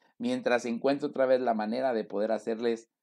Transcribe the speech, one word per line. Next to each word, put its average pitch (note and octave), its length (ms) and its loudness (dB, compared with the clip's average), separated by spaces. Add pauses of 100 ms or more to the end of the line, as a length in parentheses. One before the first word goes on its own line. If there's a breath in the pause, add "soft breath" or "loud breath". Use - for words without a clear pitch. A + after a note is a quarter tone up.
(180)
mientras A#2+ 460 0
encuentro C3+ 440 0
otra C3 180 0
vez B2+ 160 4
la A#2+ 100 2
manera A#2 400 0
de A2 120 -2
poder G#2 280 -2
hacerles A2+ 560 -2 (140)